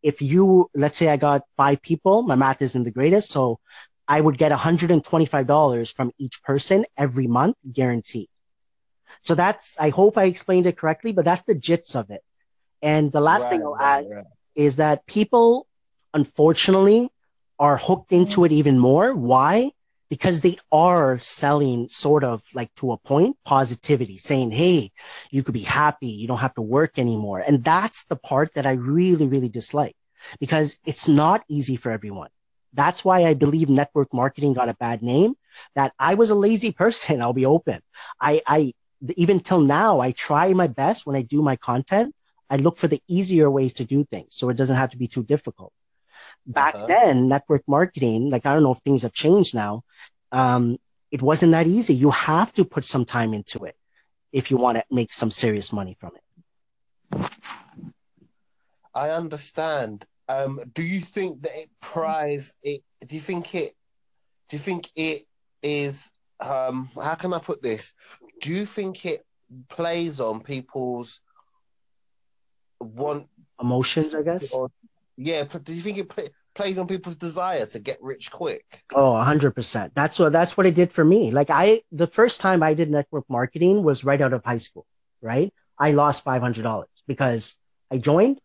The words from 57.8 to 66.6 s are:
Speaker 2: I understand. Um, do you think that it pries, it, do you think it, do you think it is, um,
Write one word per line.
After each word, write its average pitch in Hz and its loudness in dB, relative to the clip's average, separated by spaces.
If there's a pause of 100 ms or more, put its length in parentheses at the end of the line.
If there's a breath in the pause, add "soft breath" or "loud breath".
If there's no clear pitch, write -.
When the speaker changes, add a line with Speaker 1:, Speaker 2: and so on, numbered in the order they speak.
Speaker 2:
I 139 -4
understand. 151 -8 (220)
Um, 135 -6 (120)
do 160 -8
you 180 -6
think 165 -10
that 147 -10
it 156 -20 (100)
pries, 156 -6
it, 143 -10 (240)
do 143 -18
you 156 -12
think 175 -10
it, 160 -8 (720)
do 147 -14
you 143 -12
think 180 -8
it 160 -8 (360)
is, 143 -6 (300)
um, 131 -8